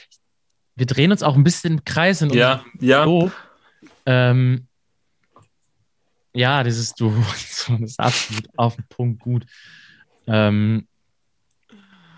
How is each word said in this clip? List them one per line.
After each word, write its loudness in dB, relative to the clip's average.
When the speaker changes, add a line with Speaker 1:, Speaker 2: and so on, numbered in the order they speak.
Speaker 1:
wir -2
drehen 2
uns -2
auch 0
ein 6
bisschen 0
im -4
Kreis 0
in 0
Speaker 2:
Ja, 2
Speaker 1:
unserem -2
Speaker 2:
ja. 6
Speaker 1:
Lob. 2
Ähm, 2
ja, 0
dieses -4
Du -2
<laughs> -4
das -
ist -10
absolut -4
auf -2
den -14
Punkt -6
gut. -4
Ähm, 0